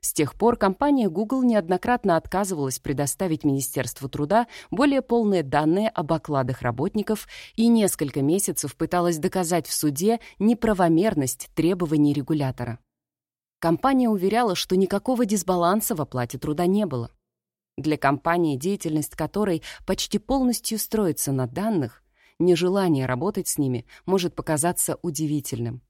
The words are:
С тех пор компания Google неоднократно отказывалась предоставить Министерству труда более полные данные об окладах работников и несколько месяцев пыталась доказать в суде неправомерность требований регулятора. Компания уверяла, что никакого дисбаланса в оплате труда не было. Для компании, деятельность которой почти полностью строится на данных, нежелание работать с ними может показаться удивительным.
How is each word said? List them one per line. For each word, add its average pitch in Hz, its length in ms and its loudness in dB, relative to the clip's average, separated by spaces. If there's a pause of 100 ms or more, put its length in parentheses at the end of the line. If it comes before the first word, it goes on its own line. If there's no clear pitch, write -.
С - 120 -6
тех 147 220 -2
пор 233 240 2
компания 233 500 2
Google 214 360 -2
неоднократно 233 760 2
отказывалась 180 600 -4
предоставить 151 640 -2
Министерству 139 640 -2
труда 185 420 0 (220)
более 269 300 2
полные 208 420 0
данные 156 460 2
об 165 240 -2
окладах 135 480 -2
работников 190 680 -2 (300)
и 226 120 4
несколько 180 520 2
месяцев 151 560 0
пыталась 175 400 0
доказать 170 500 -2
в - 60 -8
суде 175 480 0 (180)
неправомерность 185 1160 2
требований 160 580 2
регулятора. 131 680 -2 (800)
Компания 254 500 2
уверяла, 202 440 2
что - 220 -2
никакого 202 480 2
дисбаланса 185 720 0
в 156 80 -4
оплате 123 340 -6
труда 156 300 -2
не 202 180 2
было. 127 260 -6 (680)
Для 151 180 -2
компании, 147 640 0
деятельность 156 580 -4
которой 175 460 -2 (240)
почти - 320 -2
полностью 247 600 -2
строится 190 540 -2
на 131 140 0
данных, 160 560 -4 (360)
нежелание 175 680 2
работать 160 420 -4
с - 80 -4
ними 127 300 -2 (180)
может 180 300 0
показаться - 680 -2
удивительным. 139 880 -4